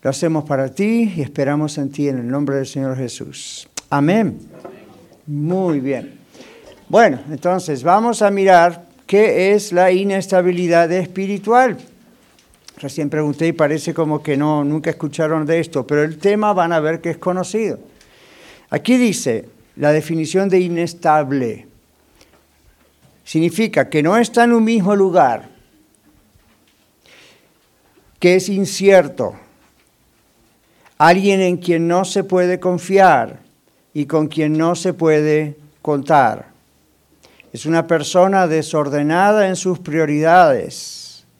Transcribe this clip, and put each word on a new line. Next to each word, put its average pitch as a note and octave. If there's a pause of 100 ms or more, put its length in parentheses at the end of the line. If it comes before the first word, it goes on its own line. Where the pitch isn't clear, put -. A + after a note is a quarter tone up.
Lo C3
hacemos D#3
para C3+
ti A3
y D#3
esperamos D3
en C#3+
ti D3
en C3
el A#2+
nombre C#3
del C3+
Señor C3+
Jesús. - (220)
Amén. D#3 (880)
Muy D#3+
bien. C3 (680)
Bueno, G3 (100)
entonces D#3
vamos G#3+
a G3+
mirar F3+ (200)
qué G3
es G#3
la F3+
inestabilidad F3+
espiritual. G3 (1000)
Recién D3
pregunté D3+
y E3
parece D3+
como D3+
que D3+
no, D3
nunca D3+
escucharon D#3
de E3
esto, D#3
pero D3
el D#3
tema G#3
van E3+
a D#3+
ver D#3+
que E3
es D#3
conocido. F#3 (920)
Aquí A3
dice F3 (260)
la D3
definición E3
de F#3
inestable. D#3 (1600)
Significa E3
que D3+
no F3+
está A#3
en A#3+
un A#3
mismo G#3
lugar, E3+ (2750)
que F3
es F#3
incierto, F#3 (1600)
alguien F#3+
en F3+
quien E3+
no F3+
se F#3+
puede F3+
confiar F3+ (560)
y D3
con D#3
quien D#3
no E3
se F3
puede D3+ (240)
contar. C#3+ (1000)
Es B2
una E3
persona F3+
desordenada D#3+
en F#3
sus F3+
prioridades. D3+ (140)